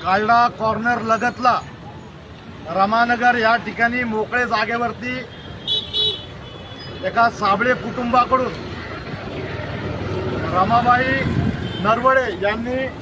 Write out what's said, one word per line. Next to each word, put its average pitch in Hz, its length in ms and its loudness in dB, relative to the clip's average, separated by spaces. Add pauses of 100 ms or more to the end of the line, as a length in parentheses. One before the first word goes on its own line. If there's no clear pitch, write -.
कालडा 214 440 4
कॉर्नर 220 540 0
लगतला 226 580 2 (1080)
रमानगर 233 680 4
या 226 200 4
ठिकाणी 233 480 0
मोकळे 226 420 0
जागेवरती 233 760 -2 (1800)
एका 226 260 2
साबळे 214 440 2
कुटुंबाकडून 247 800 2 (2000)
रमाबाई 240 520 4 (760)
नरवडे 240 420 4
यांनी 226 680 -2 (140)